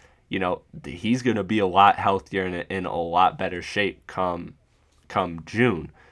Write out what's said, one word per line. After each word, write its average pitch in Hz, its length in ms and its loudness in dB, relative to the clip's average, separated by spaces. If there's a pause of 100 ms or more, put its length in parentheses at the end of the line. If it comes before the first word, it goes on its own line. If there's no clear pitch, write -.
(280)
you 98 120 -4
know, 90 220 -2 (200)
th-, 71 180 -12
he's 120 220 0
gonna 107 220 0
be 104 160 0
a 95 60 2
lot 98 300 6
healthier 95 480 -2
and 90 240 -6
in 92 180 -4
a 85 140 -4
lot 87 380 2
better 87 240 -4
shape - 440 -4
come, 87 480 -4 (540)
come 85 360 -4
June. 107 460 0 (220)